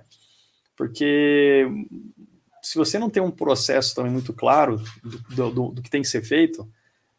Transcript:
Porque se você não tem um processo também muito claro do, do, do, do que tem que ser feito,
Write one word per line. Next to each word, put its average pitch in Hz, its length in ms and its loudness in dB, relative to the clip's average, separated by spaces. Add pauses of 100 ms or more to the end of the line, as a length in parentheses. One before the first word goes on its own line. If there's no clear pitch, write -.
(760)
Porque 143 920 2 (960)
se - 160 -6
você 156 200 2
não 220 120 -2
tem 196 120 0
um 185 80 0
processo 131 640 0
também 123 160 -4
muito 127 220 -4
claro 127 480 2 (220)
do, 117 160 -14
do, 127 320 -4
do, 123 220 -2
do 123 100 -12
que - 80 -16
tem 143 100 0
que - 80 -2
ser 113 140 -2
feito, 160 440 0 (520)